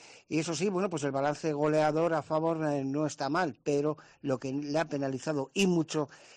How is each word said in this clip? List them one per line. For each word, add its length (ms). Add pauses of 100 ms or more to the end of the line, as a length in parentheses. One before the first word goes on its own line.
(280)
Y 120
eso 140
sí, 160
bueno, 200
pues 140
el 80
balance 400
goleador 600
a 80
favor, 420
eh, 220
no 220
está 200
mal, 360
pero 340 (240)
lo 160
que 160
le 240
ha 100
penalizado 680
y 120
mucho 440 (280)